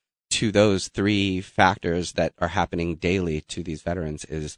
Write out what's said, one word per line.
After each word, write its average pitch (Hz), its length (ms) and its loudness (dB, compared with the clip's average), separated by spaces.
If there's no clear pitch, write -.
to 110 220 0
those 101 360 4
three 98 540 0
factors 90 720 0
that 82 260 0
are 87 80 0
happening 85 480 -2
daily 85 460 0
to - 200 -10
these 78 220 -8
veterans 80 420 -6
is 76 320 -8